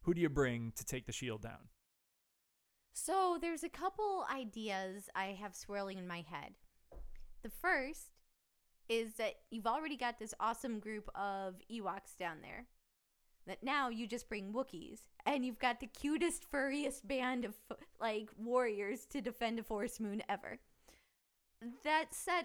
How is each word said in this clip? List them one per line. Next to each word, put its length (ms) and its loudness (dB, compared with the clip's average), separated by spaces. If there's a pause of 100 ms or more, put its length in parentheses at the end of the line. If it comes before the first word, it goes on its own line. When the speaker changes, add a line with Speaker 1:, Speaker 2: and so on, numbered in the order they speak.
Speaker 1:
Who 120 6
do 60 4
you 100 8
bring 460 4
to 100 -6
take 200 -4
the 60 -4
shield 300 -2
down? 260 -10 (1300)
Speaker 2:
So 460 6
there's 240 0
a 40 -2
couple 640 2
ideas 840 -2
I 240 0
have 160 -6
swirling 440 -4
in 80 -6
my 200 -4
head. 260 -8 (920)
The 80 -8
first 600 0 (760)
is 260 2
that 200 0 (160)
you've 160 -2
already 300 2
got 220 -2
this 220 -8
awesome 380 0
group 360 -6
of 420 -2 (140)
Ewoks 480 -4
down 220 -4
there. 260 -12 (800)
That 160 -8
now 280 2
you 160 -2
just 240 -4
bring 240 -4
Wookiees, 460 -4 (260)
and 180 4
you've 140 -2
got 220 2
the 60 -8
cutest, 640 2
furriest 560 0
band 380 2
of, 100 -4 (460)
like, 380 0
warriors 680 4
to 140 -2
defend 380 0
a 40 -4
forest 380 -2
moon 280 -2
ever. 300 -4 (1200)
That 300 4
said, 320 2